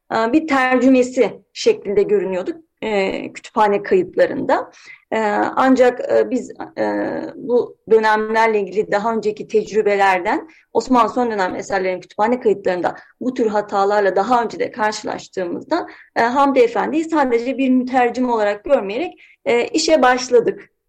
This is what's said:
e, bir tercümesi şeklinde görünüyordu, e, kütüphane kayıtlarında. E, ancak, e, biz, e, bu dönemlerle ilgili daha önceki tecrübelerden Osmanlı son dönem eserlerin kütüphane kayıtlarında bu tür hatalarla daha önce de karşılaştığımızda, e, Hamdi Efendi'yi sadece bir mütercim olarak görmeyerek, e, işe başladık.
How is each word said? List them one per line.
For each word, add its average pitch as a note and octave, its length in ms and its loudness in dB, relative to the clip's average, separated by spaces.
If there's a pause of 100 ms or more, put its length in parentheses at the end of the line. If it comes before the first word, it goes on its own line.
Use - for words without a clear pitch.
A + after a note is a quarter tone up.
(140)
e, A3+ 180 0
bir D#4+ 140 2
tercümesi B3+ 960 2 (100)
şeklinde G3+ 500 0
görünüyordu, F#3 480 -2 (320)
e, G3+ 500 -2
kütüphane G3+ 500 0
kayıtlarında. G3+ 880 0 (420)
E, A3+ 60 -2 (380)
ancak, B3+ 440 4 (120)
e, A3 180 4
biz, A#3+ 200 -4 (280)
e, - 440 -4 (120)
bu - 420 -2 (140)
dönemlerle A3 720 2
ilgili F#3 320 -4
daha G#3+ 220 0
önceki G#3 340 -4
tecrübelerden G3 1000 0 (240)
Osmanlı A3+ 380 2
son B3 200 -2
dönem F#3+ 240 -2
eserlerin F#3 460 -4
kütüphane A#3 400 -2
kayıtlarında F#3+ 560 -2 (240)
bu B3+ 140 -6
tür A#3+ 120 0
hatalarla G#3 680 0
daha A#3 260 2
önce F#3+ 160 -6
de - 120 -4
karşılaştığımızda, G#3+ 1160 -6 (300)
e, - 40 0
Hamdi C4+ 400 2
Efendi'yi A3+ 440 0
sadece B3+ 540 0
bir C4+ 120 2
mütercim B3 600 0
olarak G#3 340 -2
görmeyerek, B3 480 -2 (320)
e, A#3+ 220 0
işe D#4 360 2
başladık. B3 680 2 (180)